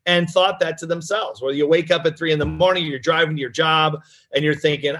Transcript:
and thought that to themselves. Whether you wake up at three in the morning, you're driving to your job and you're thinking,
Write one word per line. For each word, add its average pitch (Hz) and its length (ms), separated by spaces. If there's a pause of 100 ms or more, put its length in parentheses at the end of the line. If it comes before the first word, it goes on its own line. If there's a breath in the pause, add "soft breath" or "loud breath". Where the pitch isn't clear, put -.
and 175 240
thought 185 300
that 160 180
to 170 80
themselves. 170 560
Whether 139 160
you 147 100
wake 165 220
up 165 160
at 160 100
three 160 160
in 151 60
the 147 80
morning, 170 400
you're 139 120
driving 160 380
to 147 60
your 123 80
job 156 520 (320 soft breath)
and 143 80
you're 151 120
thinking, 147 460